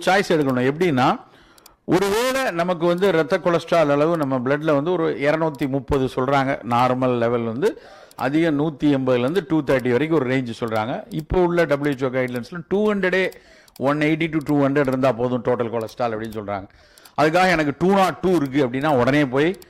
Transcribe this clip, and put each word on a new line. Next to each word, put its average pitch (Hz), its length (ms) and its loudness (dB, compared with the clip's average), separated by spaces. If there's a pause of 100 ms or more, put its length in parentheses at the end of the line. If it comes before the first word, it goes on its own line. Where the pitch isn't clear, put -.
சாய்ஸ் 190 260 2
எடுக்கணும். 135 400 0
எப்படின்னா, 156 480 0 (640)
ஒருவேளை 226 640 0
நமக்கு 175 360 -2
வந்து 175 240 2
ரத்த 160 260 2
கொலஸ்ட்ரால் 165 520 2
அளவு 151 280 2
நம்ம 135 200 -2
பிளட்ல 147 360 0
வந்து 147 180 0
ஒரு 160 300 -2
இருநூத்தி 151 480 0
முப்பது 131 360 -2
சொல்றாங்க, 135 540 0 (100)
நார்மல் 127 480 2
லெவல் 117 240 0
வந்து 117 400 -4 (340)
அதிகம் 147 440 0
நூத்தி 147 240 -4
எண்பதுல 131 360 2
இருந்து 156 280 -2
டூ 160 160 0
தேர்ட்டி 127 280 0
வரைக்கும் 156 280 2
ஒரு 127 180 0
ரேஞ்ச் 123 220 -4
சொல்றாங்க. 113 500 -4
இப்போ 156 320 -2
உள்ள 175 240 2
டபிள்யூ 143 260 0
ஹெச் 131 220 -4
ஓ 127 40 -2
கைட்லைன்ஸ்ல 127 500 -6
டூ 208 260 0
ஹண்ட்ரடே, 185 380 0 (460)
ஒன் 139 200 0
எயிட்டி 156 340 0
to 156 140 -2
டூ 143 220 2
ஹண்ட்ரட் 139 200 2
இருந்தா 131 240 2
போதும் 123 320 -2
டோட்டல் 120 280 -2
கொலஸ்ட்ரால் 117 420 -4
அப்படின்னு 110 280 -8
சொல்றாங்க. 101 280 -8 (520)
அதுக்காக 170 280 4
எனக்கு 156 280 0
டூ 185 160 2
நாட் 185 260 2
டூ 185 160 2
இருக்கு 139 320 0
அப்படின்னா 135 200 -2
உடனே 139 380 2
போய் 147 340 0 (100)